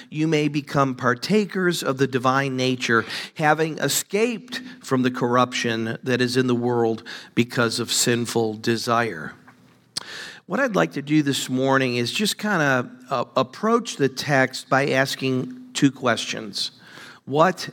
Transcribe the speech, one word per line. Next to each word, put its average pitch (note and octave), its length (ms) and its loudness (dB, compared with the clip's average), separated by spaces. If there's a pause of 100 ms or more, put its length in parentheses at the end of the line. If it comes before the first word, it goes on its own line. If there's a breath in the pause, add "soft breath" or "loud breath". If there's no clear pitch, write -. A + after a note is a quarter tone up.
you D3+ 180 0
may D3+ 200 2
become C#3 480 0
partakers F3 880 0
of C3+ 140 -2
the C3+ 100 2
divine C3 480 0
nature, B2+ 500 2 (300 loud breath)
having D#3 440 2
escaped G#3 840 -2 (200 loud breath)
from C3 200 0
the B2+ 100 2
corruption A#2+ 920 0
that B2 180 0
is B2 160 2
in C3 100 2
the B2 80 2
world A#2+ 480 0 (320 loud breath)
because A#2 440 0
of A2+ 120 -4
sinful A#2 640 0
desire. A2 760 -2 (1120 loud breath)
What G3 140 -4
I'd B3+ 160 0
like E3 180 2
to C#3+ 80 -4
do D3 220 2
this C3+ 260 -2
morning C3 480 2
is A#2+ 140 -2
just G#3 260 -2
kinda, C#3+ 520 0 (200)
uh, B2 160 -2 (100)
approach G#3+ 640 0
the C#3 100 2
text C3 600 0
by C#3 220 2
asking C3 840 -2
two C3+ 180 4
questions. A2 800 -4 (540 loud breath)
What D#3+ 480 2